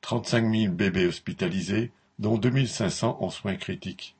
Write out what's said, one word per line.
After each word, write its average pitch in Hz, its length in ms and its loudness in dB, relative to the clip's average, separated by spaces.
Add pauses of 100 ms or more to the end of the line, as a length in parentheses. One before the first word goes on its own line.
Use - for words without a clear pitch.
Trente-cinq 117 400 0
mille 110 280 4
bébés 92 380 2
hospitalisés, 95 840 -2 (280)
dont 107 180 2
deux 120 140 2
mille 131 180 2
cinq 101 200 -2
cents - 300 -2
en 90 100 -2
soins 95 260 -6
critiques. - 640 -10